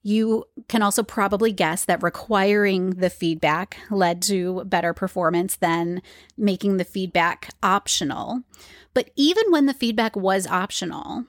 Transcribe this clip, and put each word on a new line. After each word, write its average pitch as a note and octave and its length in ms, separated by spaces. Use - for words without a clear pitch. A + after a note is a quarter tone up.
You A3 440
can A3 160
also G3+ 220
probably G#3 480
guess F3+ 320
that F3 180
requiring F#3+ 880
the F3+ 200
feedback E3 680
led F3+ 340
to F#3 420
better F3 280
performance F3 640
than E3+ 460
making G3 420
the F3+ 60
feedback F3 680
optional. - 800
But B3+ 200
even F4+ 380
when D4 140
the C4+ 80
feedback A3+ 420
was F#3+ 320
optional - 800